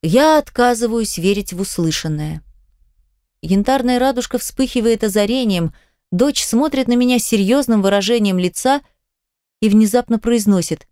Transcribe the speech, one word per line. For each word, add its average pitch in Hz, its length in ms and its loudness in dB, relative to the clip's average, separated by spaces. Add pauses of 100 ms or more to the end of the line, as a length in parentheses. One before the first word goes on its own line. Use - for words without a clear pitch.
Я 285 360 4
отказываюсь 233 800 -2
верить 196 340 -2
в 180 80 -10
услышанное. 156 800 -6 (1000)
Янтарная 240 560 0
радужка 254 400 -2
вспыхивает 233 640 -2
озарением, 208 720 0 (380)
дочь 254 320 0
смотрит 262 440 0
на 240 60 2
меня 247 240 2
с 220 60 -2
серьезным 220 580 2
выражением 202 560 0
лица 254 440 0 (800)
и 220 80 2
внезапно 220 500 2
произносит 202 720 0